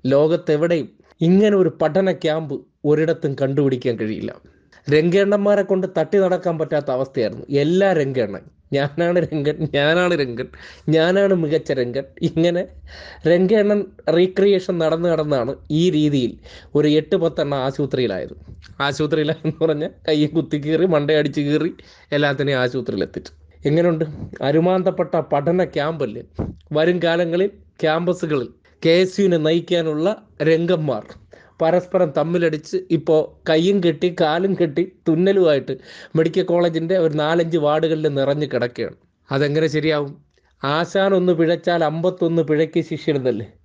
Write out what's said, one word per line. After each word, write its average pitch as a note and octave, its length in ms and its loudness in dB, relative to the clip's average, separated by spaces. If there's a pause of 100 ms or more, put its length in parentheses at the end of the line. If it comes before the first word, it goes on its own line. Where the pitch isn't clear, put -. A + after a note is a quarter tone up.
ലോകത്തെവിടെയും D#3 800 2 (320)
ഇങ്ങനെ G3 360 4
ഒരു F#3 140 4 (120)
പഠന F3+ 300 2
ക്യാമ്പ് D#3 420 -4 (300)
ഒരിടത്തും D3+ 580 0
കണ്ടുപിടിക്കാൻ C3 540 0
കഴിയില്ല. G#2+ 360 -6 (540)
രംഗേണ്ണന്മാരെ G3+ 760 2
കൊണ്ട് F#3+ 240 0 (100)
തട്ടി D#3+ 220 0
നടക്കാൻ F3 400 0
പറ്റാത്ത D3 320 -2
അവസ്ഥയായിരുന്നു. B2+ 600 -2
എല്ലാ F3 420 2
രംഗേണ്ണൻ, C3 520 -2 (280)
"ഞാനാണ് E3 460 0
രംഗൻ, D3+ 560 -2
ഞാനാണ് E3+ 400 2
രംഗൻ, B2+ 340 -4 (400)
ഞാനാണ് F#3 460 4
മികച്ച D#3 380 -2
രംഗൻ." C3 320 -2 (180)
ഇങ്ങനെ F3 400 0 (640)
രംഗേണ്ണൻ G3+ 580 4 (320)
റീക്രിയേഷൻ F#3 640 2
നടന്ന് E3 300 0
നടന്നാണ് D3 460 -2 (160)
ഈ E3 200 2
രീതിയിൽ C#3+ 420 0 (420)
ഒരു D3+ 140 4
എട്ട് D3+ 280 2
പത്തെണ്ണം D#3 400 -2
ആശുപത്രിയിലായത്. B2+ 800 -4 (460)
ആശുപത്രിയിലായെന്ന് D#3 880 -2
പറഞ്ഞാൽ D3+ 240 -2 (180)
കയ്യിൽ D3+ 180 2
കുത്തി D3+ 320 -4
കീറി, D#3 280 0
മണ്ടയടിച്ച് D3+ 540 0
കീറി, D3+ 320 -2 (400)
എല്ലാത്തിനെയും C#3+ 460 0
ആശുപത്രിയിലെത്തിച്ചു. B2 760 -4 (320)
എങ്ങനെയുണ്ട്? E3 400 2 (380)
അരുമാന്തപ്പെട്ട F3+ 720 0 (180)
പഠന E3+ 320 0
ക്യാമ്പല്ലേ? C#3+ 580 -4 (500)
വരും E3 300 2
കാലങ്ങളിൽ F3 480 0 (300)
ക്യാമ്പസുകളിൽ D#3+ 680 -2 (340)
കെ E3 80 4
എസ് F#3 300 2
യുവിനെ F#3 160 4
നയിക്കാനുള്ള D#3+ 680 0 (360)
രംഗന്മാർ D#3+ 600 0 (600)
പരസ്പരം F3 540 2
തമ്മിലടിച്ച് D#3+ 600 -2 (140)
ഇപ്പോ D#3 580 0
കയ്യും F3+ 320 4
കെട്ടി F3 400 -2
കാലും E3+ 340 0
കെട്ടി E3+ 380 -2 (160)
തുന്നലുമായിട്ട് D#3+ 640 2 (420)
മെഡിക്കൽ E3 260 2
കോളേജിന്റെ E3+ 560 0
ഒരു D#3+ 160 2
നാലഞ്ച് D#3+ 440 0
വാർഡുകളിൽ D#3 560 0
നിറഞ്ഞു C#3+ 320 0
കിടക്കുകയാണ്. A#2+ 500 -6 (320)
അതെങ്ങനെ D3 380 0
ശരിയാവും? D3 460 -2 (500)
ആശാൻ E3+ 520 0
ഒന്ന് F3+ 180 2
പിഴച്ചാൽ E3 520 0
അമ്പത്തൊന്ന് E3 580 0
പിഴയ്ക്ക് D#3 380 0
ശിഷ്യനെന്നല്ലേ? B2+ 640 -4 (180)